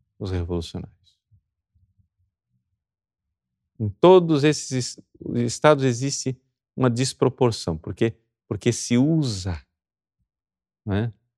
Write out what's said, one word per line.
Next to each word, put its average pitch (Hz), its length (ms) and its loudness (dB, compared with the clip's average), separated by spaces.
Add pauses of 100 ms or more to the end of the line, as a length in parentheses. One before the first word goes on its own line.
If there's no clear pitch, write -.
(200)
os - 120 -6
revolucionários. 87 840 -8 (2500)
Em 107 100 -4
todos 165 540 6
esses 151 280 0
es-, 127 320 -6 (320)
estados 135 500 2
existe 131 520 -4 (380)
uma 127 140 2
desproporção. 120 880 -2
Por - 160 -12
quê? 110 200 -2 (340)
Porque 113 260 -2
se - 240 -2
usa, 120 640 -2 (1200)
né, 107 280 -4 (240)